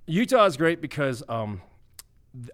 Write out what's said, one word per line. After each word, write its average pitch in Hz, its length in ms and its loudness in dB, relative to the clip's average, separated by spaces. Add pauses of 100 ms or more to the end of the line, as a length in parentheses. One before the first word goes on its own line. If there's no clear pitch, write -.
Utah 214 400 4
is 170 100 2
great 165 240 2
because, 135 480 -4
um, 107 340 -6 (720)
th-, 120 220 -16